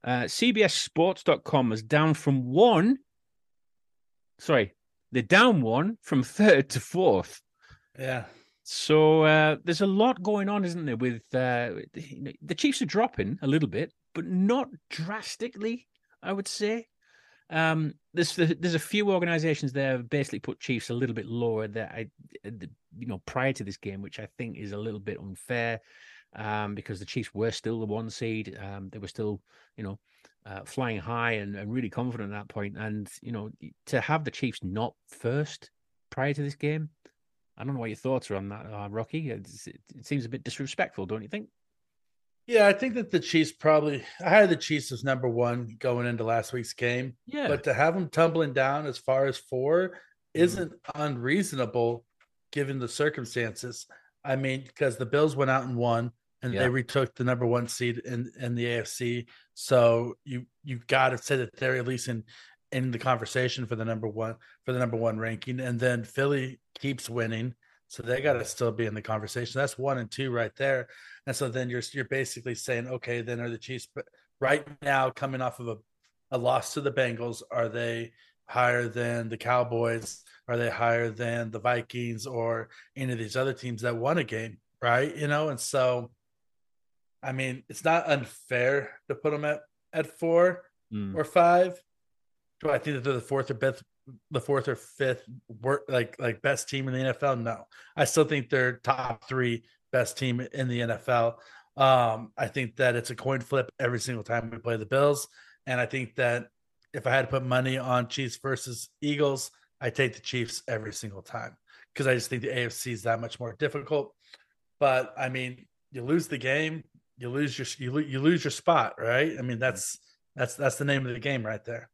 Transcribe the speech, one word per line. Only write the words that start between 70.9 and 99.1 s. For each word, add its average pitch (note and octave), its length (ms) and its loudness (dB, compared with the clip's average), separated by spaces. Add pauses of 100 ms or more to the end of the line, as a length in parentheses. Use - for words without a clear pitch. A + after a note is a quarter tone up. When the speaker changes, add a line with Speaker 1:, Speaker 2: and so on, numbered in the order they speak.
Speaker 2:
And C3 100 -4
so C3 140 -2
then B2 180 -4
you're, A#2+ 140 -4 (100)
you're C3+ 140 -6
basically B2+ 480 -4
saying, B2 340 -4
okay, A#2+ 320 -6
then A#2 180 -6
are A#2+ 120 -4
the A#2 80 -8
Chiefs, - 360 -12
but C3+ 120 -12 (340)
right C#3+ 260 2 (160)
now C3+ 280 2
coming C3 320 -4
off B2 180 -4
of A#2+ 80 -6
a, A2 80 -6 (540)
a B2+ 80 -2
loss A#2+ 360 0
to D3+ 60 -2
the C#3 100 0
Bengals, A#2+ 600 -2
are A#2 180 0
they A#2 440 -4 (340)
higher B2 420 2
than A#2 400 -4
the A2+ 80 -6
Cowboys? A#2 840 0 (260)
Are A#2+ 80 0
they A#2+ 140 0
higher A#2 400 2
than A#2 400 -4
the A2 100 -8
Vikings A#2+ 680 -2
or A#2 440 -4 (260)
any C3 160 -4
of A#2 60 -4
these A2 180 -6
other C3 160 0
teams A#2 300 -8
that A#2+ 140 -2
won C#3 220 0
a C#3+ 60 0
game, A2+ 340 -6 (220)
right? B2 340 2
You D3 140 -4
know, D3 220 0
and B2+ 100 -6
so, B2 500 0 (1120)
I C3 100 -6
mean, C3 360 -4
it's - 160 -14
not E3 240 4
unfair C3+ 920 0 (100)
to C#3 60 -4
put D3+ 160 0
them D3 140 -2
at, D3 160 0 (320)
at D#3 260 -4
four F3 460 4 (280)
Speaker 1:
Mm. F#3+ 220 -4
Speaker 2:
or D#3 100 0
five. F3+ 560 6 (800)
Do D#3 100 0
I C3+ 80 4
think D3 180 -2
that B2 80 -6
they're C#3 80 2
the B2 80 0
fourth C3+ 300 -2
or C3+ 40 -2
fifth, C3 280 0 (480)
the C#3 100 0
fourth C#3 280 0
or B2 80 -2
fifth - 480 -4 (240)
wor-, A#2+ 400 -2
like, B2 300 0
like, A#2 240 -4
best C#3 260 0
team C3+ 200 -4
in B2+ 60 -4
the C3 60 -2
N C3 60 0
F B2 160 -2
L? C#3 140 2
No, A#2 300 -6 (300)
I D3+ 80 4
still D#3 200 4
think C#3+ 260 -2
they're B2+ 280 2
top B2+ 500 -2